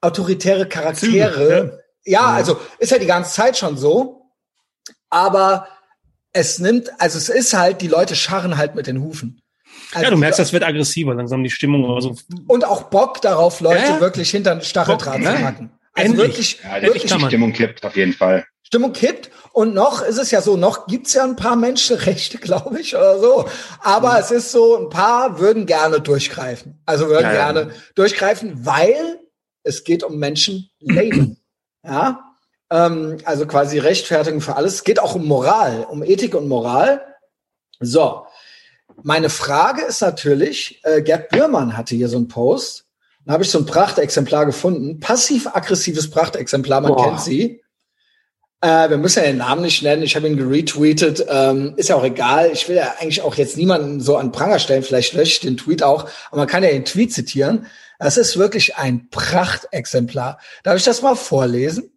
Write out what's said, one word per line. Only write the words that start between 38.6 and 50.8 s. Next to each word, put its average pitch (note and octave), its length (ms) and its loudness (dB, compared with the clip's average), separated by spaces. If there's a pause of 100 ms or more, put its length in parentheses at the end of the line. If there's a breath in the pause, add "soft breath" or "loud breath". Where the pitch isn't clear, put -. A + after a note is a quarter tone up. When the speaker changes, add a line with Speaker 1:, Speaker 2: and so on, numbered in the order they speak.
Speaker 1:
Meine D#3 260 0
Frage F3 540 0
ist - 180 -6
natürlich, D3+ 840 -2
äh, D#3 180 2
Gerd D#3 260 0
Bührmann F#3 480 0
hatte A#2 180 -6
hier A#2+ 140 -2
so A#2 80 -4
einen A#2+ 120 -2
Post. - 580 -2 (400)
Da C#3+ 80 -2
habe E3 80 2
ich G3 80 -2
so - 80 0
ein D3 80 0
Prachtexemplar D3+ 800 0
gefunden. D#3 520 -4
Passiv-aggressives F#3+ 1120 -2
Prachtexemplar, C#3 680 -2
man C#3 140 2
Speaker 4:
Boah. B2+ 100 2
Speaker 1:
kennt D3+ 160 0
sie. F3 400 -2 (1000)
Äh, D#3+ 260 4
wir D3+ 80 2
müssen E3+ 220 0
ja E3+ 80 2
den C3+ 100 0
Namen B2+ 240 -2
nicht F3 220 -2
nennen. D3 220 0
Ich C#3+ 120 -2
habe D3+ 100 -4
ihn D3+ 120 0
geretweetet. D3+ 880 0